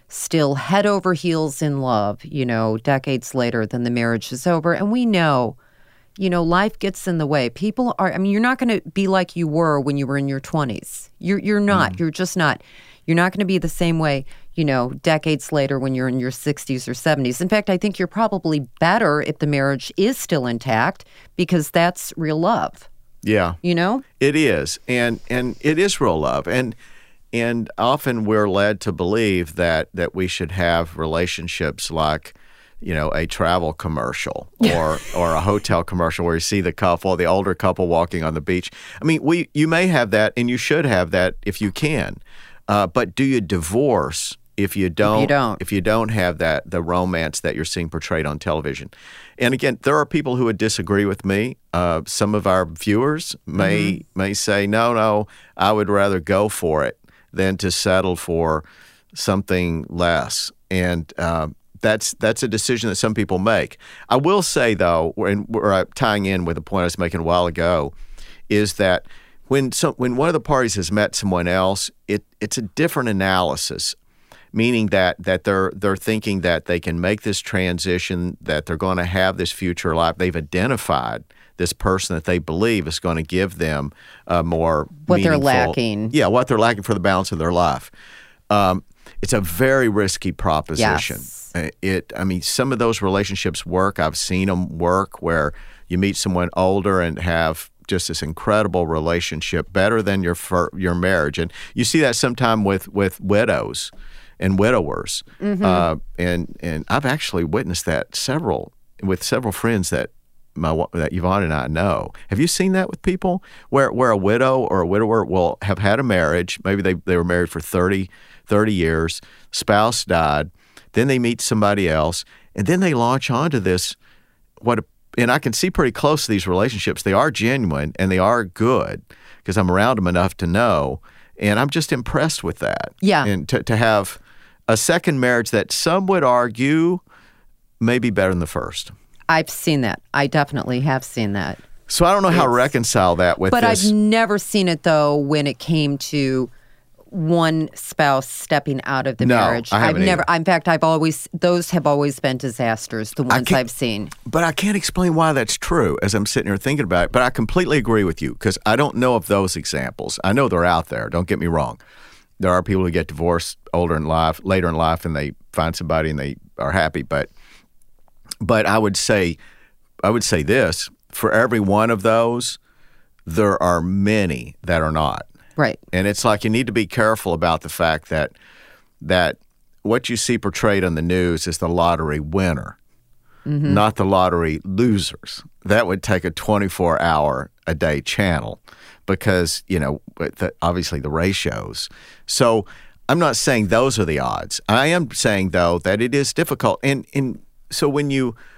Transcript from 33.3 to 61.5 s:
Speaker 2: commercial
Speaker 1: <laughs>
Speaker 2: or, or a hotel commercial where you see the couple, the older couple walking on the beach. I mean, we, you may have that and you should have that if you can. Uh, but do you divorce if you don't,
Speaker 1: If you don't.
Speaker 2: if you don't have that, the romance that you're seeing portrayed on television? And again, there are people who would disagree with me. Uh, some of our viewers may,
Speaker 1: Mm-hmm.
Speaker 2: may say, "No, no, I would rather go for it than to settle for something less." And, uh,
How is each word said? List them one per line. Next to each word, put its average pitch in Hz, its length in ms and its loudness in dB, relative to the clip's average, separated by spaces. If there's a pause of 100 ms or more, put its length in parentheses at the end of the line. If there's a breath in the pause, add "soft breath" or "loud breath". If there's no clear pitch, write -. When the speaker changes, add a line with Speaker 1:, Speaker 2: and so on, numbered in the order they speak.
Speaker 2:
commercial 67 840 -6
Speaker 1:
<laughs> - 40 -6
Speaker 2:
or, 80 400 2 (160)
or 85 180 2
a 80 80 2
hotel 98 420 2
commercial 85 420 -2
where 85 100 2
you 85 60 -2
see 101 200 0
the 87 120 0
couple, 92 420 0
the 87 100 0
older 92 300 2
couple 92 320 0
walking 85 360 0
on 80 100 -2
the 82 80 -4
beach. 90 280 -2 (320 loud breath)
I - 40 -2
mean, 160 180 2
we, 170 300 0
you 151 140 2
may 165 200 2
have 123 240 2
that 107 260 4
and 120 120 0
you 123 80 0
should 147 280 0
have 90 260 2
that 92 240 2 (100)
if 101 140 -4
you 104 120 -2
can. 147 460 -2 (500 loud breath)
Uh, 104 200 2
but 92 280 -2
do 135 80 0
you 135 180 2
divorce 90 960 0 (180)
if 98 220 -2
you 95 120 0
don't, 104 280 2
Speaker 1:
If 110 40 4
you 110 60 2
don't. 131 340 0
Speaker 2:
if - 100 -8
you 98 100 0
don't 110 280 2
have 90 280 0
that, 80 320 -2
the 87 120 -4
romance 85 580 -2
that 76 160 -4
you're 73 100 -4
seeing 82 240 -6
portrayed 80 360 -4
on 73 120 -6
television? 76 520 -6 (480 loud breath)
And 123 160 0
again, 135 280 -2
there 143 160 2
are 147 80 2
people 139 300 -2
who 127 100 0
would 110 120 0
disagree 101 480 0
with 98 200 -4
me. 104 320 -2 (160)
Uh, 85 320 0
some 104 300 -2
of 101 100 -2
our 92 200 2
viewers 110 680 -2 (120)
may, 85 460 0
Speaker 1:
Mm-hmm. - 260 -10
Speaker 2:
may 98 140 -2
say, 101 340 0
"No, 113 260 2
no, 107 340 2 (300 loud breath)
I 98 160 4
would 104 160 0
rather 101 320 2
go 98 280 2
for 78 360 0
it - 120 -6 (360 soft breath)
than 95 240 0
to 92 140 -2
settle 92 440 2
for 82 480 -2 (520 soft breath)
something 90 760 -2
less." 85 600 -2 (200)
And, 90 460 -2
uh, 82 300 -2 (340)